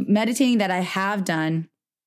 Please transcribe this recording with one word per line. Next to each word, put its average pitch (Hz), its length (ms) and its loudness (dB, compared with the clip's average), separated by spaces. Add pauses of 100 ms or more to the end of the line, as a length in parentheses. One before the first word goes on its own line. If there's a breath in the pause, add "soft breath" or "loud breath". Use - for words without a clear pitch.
meditating 233 520 2
that 190 120 0
I 180 80 0
have 190 460 -2
done 160 420 -2 (400)